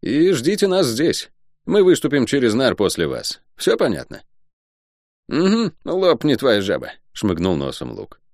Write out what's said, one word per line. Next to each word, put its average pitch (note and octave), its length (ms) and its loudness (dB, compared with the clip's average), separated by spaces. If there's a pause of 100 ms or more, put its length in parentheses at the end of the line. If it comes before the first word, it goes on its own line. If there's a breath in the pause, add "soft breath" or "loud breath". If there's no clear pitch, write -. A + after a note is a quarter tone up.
И D3+ 300 2
ждите F3 360 0
нас F#3 180 2
здесь. A#2+ 440 -2 (340)
Мы G3 180 2
выступим D3 440 2
через B2 280 0
нар A#2+ 220 0
после F2 300 0
вас. B1 340 -8 (160)
Все - 200 0
понятно?" G#2 460 -4 (1040)
"Угу, G3 440 0 (120)
лопни D#3 520 2
твоя A2+ 240 2
жаба", E2 320 -4 (200)
шмыгнул F2+ 440 0
носом C2 360 -8
Лук. - 280 -16 (140)